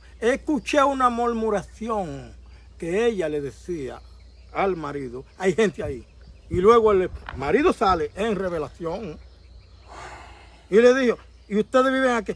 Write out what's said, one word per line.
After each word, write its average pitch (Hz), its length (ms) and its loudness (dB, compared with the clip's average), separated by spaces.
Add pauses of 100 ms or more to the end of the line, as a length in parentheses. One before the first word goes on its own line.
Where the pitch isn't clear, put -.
(200)
Escuché 277 640 0
una 269 260 2
murmuración 214 1200 -4 (440)
que 190 280 -2
ella 185 220 -2
le 151 120 -4
decía 139 600 -10 (520)
al 185 240 -2
marido, 143 480 -10 (140)
"Hay 190 160 0
gente 196 280 0
ahí". 143 240 -8 (420)
Y 170 120 -6
luego 214 320 6
el 185 180 2 (260)
marido 214 360 2
sale 175 420 0
en 208 220 -4
revelación 175 840 -8 (1500)
y 180 60 4
le 247 180 8
dijo, 247 220 0 (320)
"¿Y 208 100 -2
ustedes 262 340 2
viven 262 200 2
aquí?". 226 220 -4